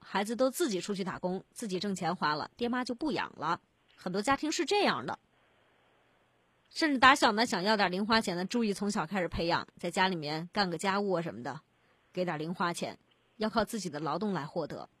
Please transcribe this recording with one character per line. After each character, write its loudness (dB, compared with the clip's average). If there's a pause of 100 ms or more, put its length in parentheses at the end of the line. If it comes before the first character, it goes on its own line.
孩 -2
子 -4
都 4
自 0
己 -2
出 -4
去 -4
打 -6
工， -4 (100)
自 -8
己 -4
挣 -2
钱 -2
花 0
了， -6
爹 -2
妈 -2
就 -4
不 -2
养 -2
了。 -2 (340)
很 -8
多 -2
家 2
庭 -2
是 -2
这 2
样 0
的。 -6 (1500)
甚 2
至 2
打 10
小 6
呢， 2
想 0
要 4
点 4
零 -2
花 4
钱 0
呢， -2
注 0
意 2
从 -2
小 -2
开 -2
始 0
培 -2
养， 0 (120)
在 -6
家 4
里 -2
面 -6
干 0
个 -2
家 0
务 0
啊 2
什 -6
么 -12
的， -8 (500)
给 -2
点 -2
零 -4
花 -2
钱， -6 (400)
要 -2
靠 2
自 -4
己 -6
的 -6
劳 -2
动 -2
来 -2
获 -6
得。 -12 (100)